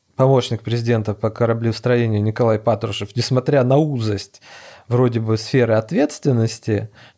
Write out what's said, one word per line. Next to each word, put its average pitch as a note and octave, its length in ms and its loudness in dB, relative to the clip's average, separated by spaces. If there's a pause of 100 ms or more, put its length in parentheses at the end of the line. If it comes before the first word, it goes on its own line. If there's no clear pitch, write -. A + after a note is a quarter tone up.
(160)
помощник C3 460 2
президента A2+ 520 -2
по A2 160 -2
кораблестроению A#2 920 0
Николай A2 360 0
Патрушев, G#2 560 -4
несмотря B2+ 480 0
на B2+ 140 2
узость A#2+ 640 -2 (480)
вроде A#2+ 320 2
бы A2 160 -2
сферы A2+ 380 2
ответственности, A2+ 1160 -2 (260)